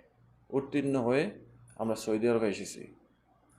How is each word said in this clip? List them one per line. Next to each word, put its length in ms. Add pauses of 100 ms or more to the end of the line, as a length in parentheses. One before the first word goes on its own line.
(500)
উত্তীর্ণ 460
হয়ে 340 (460)
আমরা 180
সৌদি 340
আরবে 200
এসেছি। 460 (640)